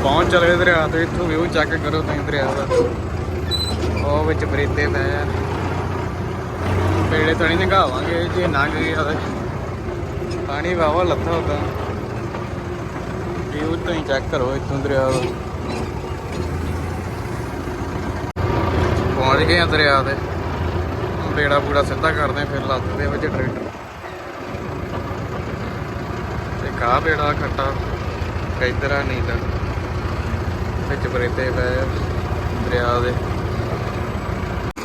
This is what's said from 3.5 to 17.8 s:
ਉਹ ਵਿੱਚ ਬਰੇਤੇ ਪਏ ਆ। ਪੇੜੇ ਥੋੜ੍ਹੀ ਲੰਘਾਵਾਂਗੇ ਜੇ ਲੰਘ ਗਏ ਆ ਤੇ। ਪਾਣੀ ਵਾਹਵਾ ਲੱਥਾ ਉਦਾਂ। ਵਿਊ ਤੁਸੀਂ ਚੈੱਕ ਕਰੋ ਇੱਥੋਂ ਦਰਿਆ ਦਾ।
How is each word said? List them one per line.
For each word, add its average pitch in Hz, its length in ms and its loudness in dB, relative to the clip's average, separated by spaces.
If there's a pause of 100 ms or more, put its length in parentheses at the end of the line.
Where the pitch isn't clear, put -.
ਉਹ 147 180 2
ਵਿੱਚ 156 200 0
ਬਰੇਤੇ 143 420 0
ਪਏ 143 280 0
ਆ। 147 100 -2 (1900)
ਪੇੜੇ 156 220 4
ਥੋੜ੍ਹੀ 165 220 2
ਲੰਘਾਵਾਂਗੇ 170 680 2 (120)
ਜੇ 180 120 2
ਲੰਘ 143 260 2
ਗਏ 160 200 0
ਆ 156 100 2
ਤੇ। 151 120 0 (1300)
ਪਾਣੀ 151 260 0
ਵਾਹਵਾ 165 300 4
ਲੱਥਾ 160 280 2
ਉਦਾਂ। 151 260 0 (1900)
ਵਿਊ 156 240 0
ਤੁਸੀਂ 170 280 -2
ਚੈੱਕ 135 280 0
ਕਰੋ 135 240 0
ਇੱਥੋਂ 139 240 -2
ਦਰਿਆ 135 320 2
ਦਾ। 131 100 2 (4000)